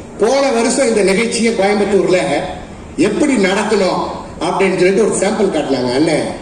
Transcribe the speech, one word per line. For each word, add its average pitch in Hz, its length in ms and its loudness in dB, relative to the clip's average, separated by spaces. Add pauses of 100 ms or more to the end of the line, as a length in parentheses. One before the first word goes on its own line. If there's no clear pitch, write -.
(200)
போன 262 320 2
வருஷம் 247 360 2
இந்த 208 140 2
நிகழ்ச்சியை 208 520 2
கோயம்புத்தூர்ல 196 640 2 (800)
எப்படி 214 360 2
நடத்தணும் 196 720 0 (320)
அப்படின்னு 180 380 0
சொல்லிட்டு 190 320 2
ஒரு - 100 -2
சாம்பிள் 196 360 0
காட்டினாங்க 127 380 -2
அண்ணன் 143 320 0 (160)